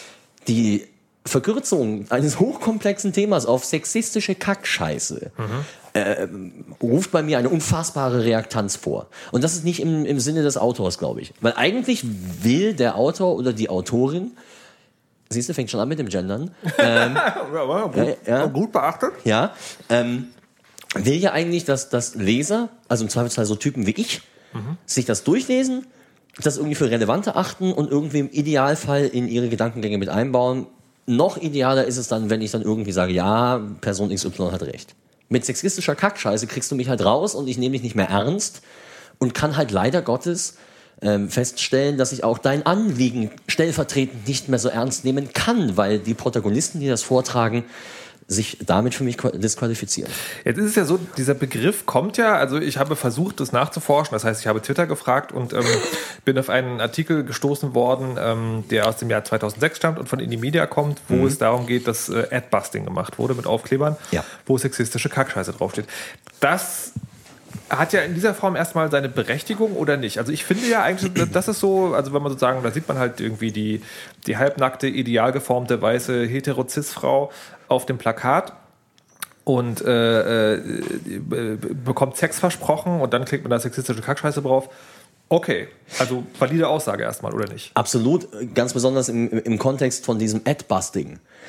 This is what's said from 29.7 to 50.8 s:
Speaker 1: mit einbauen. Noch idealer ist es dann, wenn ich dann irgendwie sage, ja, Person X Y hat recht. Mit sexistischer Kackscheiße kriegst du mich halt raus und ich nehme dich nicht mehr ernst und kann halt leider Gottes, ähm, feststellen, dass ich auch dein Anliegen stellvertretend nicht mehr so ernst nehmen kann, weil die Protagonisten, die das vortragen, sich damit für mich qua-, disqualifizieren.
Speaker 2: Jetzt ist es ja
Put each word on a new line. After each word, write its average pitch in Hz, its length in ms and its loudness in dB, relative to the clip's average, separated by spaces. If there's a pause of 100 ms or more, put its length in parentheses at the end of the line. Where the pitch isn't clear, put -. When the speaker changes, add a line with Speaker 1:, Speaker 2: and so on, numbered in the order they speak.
Speaker 1:
mit 98 100 -2
einbauen. 123 600 2 (380)
Noch 135 320 4
idealer 135 460 2
ist 123 140 -2
es 123 100 -6
dann, 110 220 0
wenn 110 120 2
ich 107 100 -4
dann 110 100 -2
irgendwie 104 320 0
sage, 90 180 2
ja, 110 480 2 (220)
Person 101 280 0
X 95 140 -2
Y 90 300 -2
hat 87 100 -6
recht. - 320 -10 (320)
Mit 123 180 2
sexistischer 170 500 -2
Kackscheiße 117 520 0
kriegst - 240 -6
du 143 40 -2
mich 123 120 -2
halt 120 160 0
raus 147 320 4
und 135 140 -4
ich 120 80 -4
nehme 127 160 0
dich 123 100 -4
nicht 113 140 -6
mehr 95 120 2
ernst 117 520 -2 (580)
und 123 140 0
kann 151 240 0
halt 135 140 2
leider 113 300 2
Gottes, 170 540 -2 (460)
ähm, 101 280 2
feststellen, 135 680 0
dass 131 160 2
ich 127 100 -4
auch 117 140 2
dein 143 280 0
Anliegen 127 640 2 (180)
stellvertretend 139 800 0
nicht 131 180 -4
mehr 127 120 2
so 120 100 0
ernst 123 340 -2
nehmen 135 300 0
kann, 190 420 2
weil 104 240 4
die 110 140 -2
Protagonisten, 113 680 0
die 143 80 -2
das 123 160 2
vortragen, 120 600 2 (640)
sich 107 360 -2
damit 110 280 2
für 135 120 -2
mich 120 120 -2
qua-, - 120 0
disqualifizieren. 107 840 -2 (320)
Speaker 2:
Jetzt 117 140 0
ist 208 80 2
es 214 100 -2
ja 202 80 6